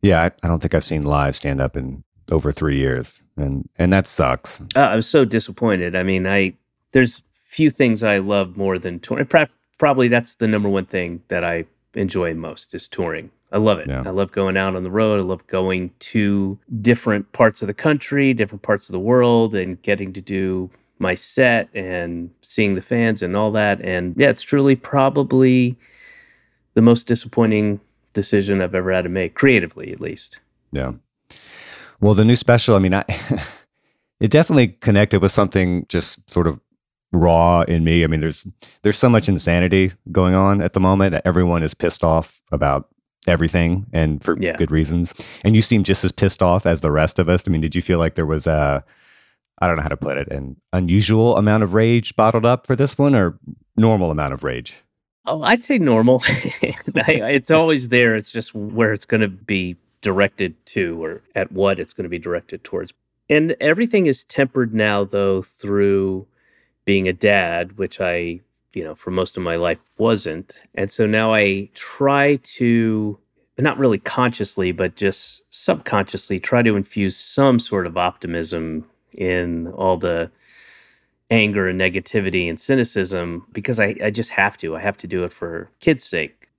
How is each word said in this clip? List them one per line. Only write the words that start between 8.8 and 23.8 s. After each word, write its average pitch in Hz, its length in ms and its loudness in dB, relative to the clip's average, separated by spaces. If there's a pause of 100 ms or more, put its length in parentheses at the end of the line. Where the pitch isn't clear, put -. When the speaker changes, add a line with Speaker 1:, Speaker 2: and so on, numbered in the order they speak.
Speaker 2:
touring. 127 260 -4
Pro-, 151 200 2 (320)
probably 131 300 2
that's 120 280 0
the 113 120 -2
number 104 220 0
one 98 160 -2
thing 87 440 -8
that 87 140 -4
I 85 220 -4 (300)
enjoy 92 380 -4
most 80 400 -14
is 82 140 -14
touring. 80 420 -8 (220)
I 101 60 -2
love 104 220 2
it. 76 80 -10
Speaker 1:
Yeah. 65 180 -6
Speaker 2:
I 98 40 -10
love 95 220 -4
going 95 260 -2
out 95 180 -2
on 92 80 -6
the 92 80 -8
road. 107 280 0
I 95 40 -2
love 92 240 -6
going 92 520 -2
to 101 580 -2 (240)
different 107 520 0
parts 110 280 2
of 107 60 -8
the 101 60 -6
country, 143 600 0
different 107 280 -4
parts - 280 -2
of - 40 -12
the 92 60 -4
world, 117 560 2
and 92 260 -4
getting 98 320 -4
to 92 80 -14
do 92 480 -4 (300)
my 92 160 0
set 120 600 0
and 87 540 -6 (120)
seeing 101 340 0
the 90 60 -4
fans 117 420 -2
and 92 120 -4
all 107 160 0
that. 104 300 0